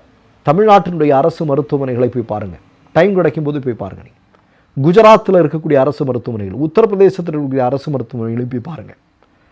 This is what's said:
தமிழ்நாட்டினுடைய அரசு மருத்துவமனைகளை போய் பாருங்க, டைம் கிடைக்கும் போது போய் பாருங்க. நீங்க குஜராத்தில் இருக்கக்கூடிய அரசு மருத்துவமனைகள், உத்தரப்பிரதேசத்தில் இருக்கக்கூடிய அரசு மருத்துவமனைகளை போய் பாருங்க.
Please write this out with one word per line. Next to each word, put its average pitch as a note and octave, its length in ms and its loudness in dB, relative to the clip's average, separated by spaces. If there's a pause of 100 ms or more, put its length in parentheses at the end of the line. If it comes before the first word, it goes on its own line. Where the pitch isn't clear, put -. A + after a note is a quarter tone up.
(500)
தமிழ்நாட்டினுடைய F3+ 580 2
அரசு D3+ 360 0
மருத்துவமனைகளை C#3 640 -2
போய் A#2+ 160 -4
பாருங்க, G#2 340 -8 (360)
டைம் F#3+ 220 2
கிடைக்கும் E3 300 -2
போது D3 160 -6
போய் B2 140 -6
பாருங்க. F#2 280 -12
நீங்க - 200 -20 (600)
குஜராத்தில் F#3+ 640 6
இருக்கக்கூடிய D3+ 300 -4
அரசு C#3 300 0
மருத்துவமனைகள், A#2+ 640 -6
உத்தரப்பிரதேசத்தில் F#3+ 640 2
இருக்கக்கூடிய C#3+ 280 -4
அரசு C3 320 -2
மருத்துவமனைகளை A#2+ 600 -6
போய் B2 120 -6
பாருங்க. D3+ 320 -16 (580)